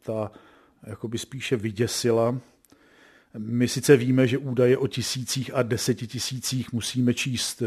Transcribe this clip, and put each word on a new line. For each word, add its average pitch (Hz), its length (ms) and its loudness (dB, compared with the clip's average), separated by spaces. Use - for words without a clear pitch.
ta 107 300 -4
jakoby 110 340 -8
spíše 131 400 -4
vyděsila. 113 840 0
My 117 300 0
sice 135 300 6
víme, 127 300 4
že 123 100 0
údaje 127 400 4
o 135 100 0
tisících 127 680 -6
a 131 100 2
desetitisících 120 1120 -4
musíme 123 400 0
číst - 540 -4